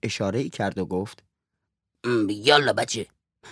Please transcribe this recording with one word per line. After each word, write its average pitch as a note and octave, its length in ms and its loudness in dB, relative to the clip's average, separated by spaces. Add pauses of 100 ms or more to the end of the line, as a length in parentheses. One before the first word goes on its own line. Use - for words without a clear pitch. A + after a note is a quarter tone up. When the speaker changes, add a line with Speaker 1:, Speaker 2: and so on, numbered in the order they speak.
Speaker 1:
اشاره‌ای G#2+ 460 -2
کرد G2 280 -4
و F#2+ 80 -4
گفت: F#2 380 -6 (800)
Speaker 2:
«ام، A#2 260 0
یالا B2 440 4
بچه، A#2+ 340 -4 (440)